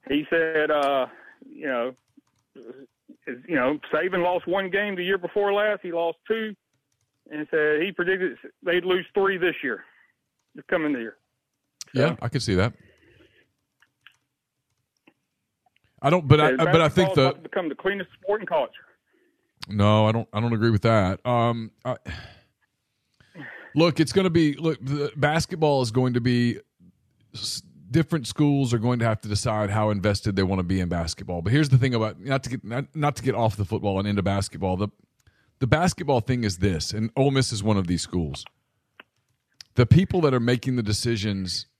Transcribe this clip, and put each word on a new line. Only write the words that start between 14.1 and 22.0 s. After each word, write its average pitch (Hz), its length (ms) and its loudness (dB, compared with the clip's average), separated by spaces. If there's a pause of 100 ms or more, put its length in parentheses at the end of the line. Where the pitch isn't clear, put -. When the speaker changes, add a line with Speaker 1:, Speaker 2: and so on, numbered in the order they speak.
Speaker 2:
I 143 80 2
don't, 170 160 2
but 151 140 8
I, 151 80 6
Speaker 1:
And 131 100 2
Speaker 2:
but 160 220 4
I 160 80 4
think 190 220 4
Speaker 1:
basketball's 185 60 0
Speaker 2:
the 143 60 6
Speaker 1:
about 135 140 2
to - 120 -20
become 180 200 -2
the 139 80 -6
cleanest 196 340 -4 (100)
sport 208 200 -2
in 185 60 -10
college. 147 260 0 (960)
Speaker 2:
No, 107 380 4
I 110 60 2
don't, 113 200 -4
I 107 80 -4
don't 117 120 0
agree 113 180 2
with 104 120 2
that. 104 420 2
Um, 117 460 0 (140)
I, 127 120 -4 (1800)